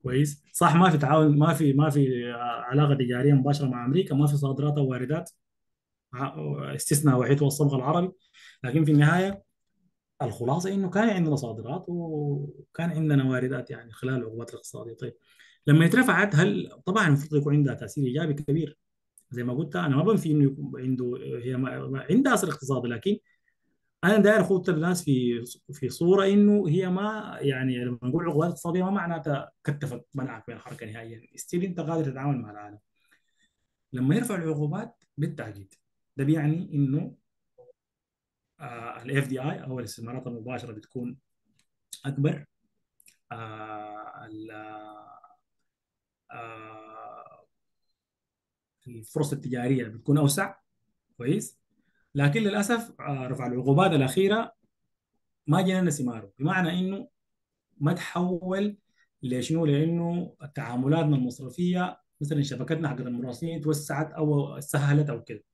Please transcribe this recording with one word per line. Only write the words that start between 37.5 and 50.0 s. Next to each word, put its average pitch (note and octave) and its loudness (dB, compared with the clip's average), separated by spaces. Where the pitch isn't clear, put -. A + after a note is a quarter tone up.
آه، A#2 -14
ال C#3 -2
إف C3+ 0
دي B2+ -6
آي D#3+ -8
أو B2+ -8
الاستثمارات A#2 -10
المباشرة A#2+ -10
بتكون A#2+ -12
أكبر. C#3+ 0
آه، G#2+ -14
ال، G#2+ -16
آه، A2 -18
الفرص C3+ -4
التجارية B2+ -2
بتكون C#3 0